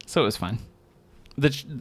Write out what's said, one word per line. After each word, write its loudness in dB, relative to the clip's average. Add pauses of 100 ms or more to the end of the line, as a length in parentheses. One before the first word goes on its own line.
So 2
it 6
was 2
fun. -4 (800)
The 4
ch-, -8 (140)